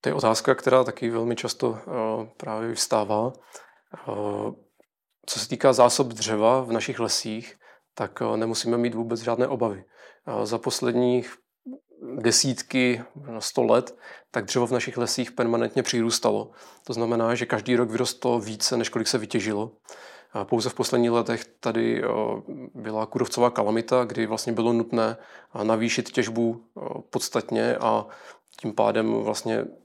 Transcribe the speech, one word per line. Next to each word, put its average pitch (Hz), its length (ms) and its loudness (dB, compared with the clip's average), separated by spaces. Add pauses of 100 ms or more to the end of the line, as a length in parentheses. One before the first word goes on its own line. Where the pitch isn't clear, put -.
To - 80 0
je 143 40 0
otázka, 123 420 2
která 127 280 4
taky 123 260 -2
velmi 117 260 -2
často, 113 420 -2
eh, 113 500 -4 (100)
právě 113 320 -6
vyvstává. 110 640 0 (600)
Eh, 104 720 -6 (600)
co - 140 -6
se - 80 -4
týká - 260 6
zásob 123 340 8
dřeva 113 540 2
v 120 100 -6
našich 113 280 -2
lesích, 110 560 -4 (400)
tak, - 260 -6
eh, 110 160 0
nemusíme 117 400 0
mít 120 180 0
vůbec 117 240 -2
žádné 117 280 0
obavy. 110 360 -2 (440)
Eh, 107 180 -2
za 113 120 -2
posledních 123 760 0 (840)
desítky, 120 840 0 (140)
možná 131 260 -12
sto - 220 0
let, 117 340 2 (340)
tak 110 140 -4
dřevo 123 220 0
v 113 40 -2
našich 123 260 -2
lesích 120 340 -2
permanentně 117 520 0
přirůstalo. 113 680 0 (320)
To 131 100 -8
znamená, 117 420 0
že 120 100 -2
každý 117 300 0
rok 120 140 2
vyrostlo 120 500 0
více, 107 380 -2
než 117 120 -2
kolik 113 180 -2
se 127 100 0
vytěžilo. 107 540 -2 (640)
A 101 120 -4
pouze 117 240 0
v - 40 -8
posledních 120 380 2
letech 117 340 0 (140)
tady, 117 440 0
eh, - 40 0 (680)
byla 110 300 -4
kůrovcová 120 440 2
kalamita, 117 540 2
kdy 113 220 -2
vlastně 113 280 -4
bylo 117 200 2
nutné, 117 440 0 (380)
eh, 107 80 -4
navýšit 113 480 0
těžbu, 117 500 0 (160)
eh, - 40 -12 (280)
podstatně 117 680 0
a 110 280 2 (540)
tím 110 140 -6
pádem 110 400 2
vlastně 110 520 -2 (200)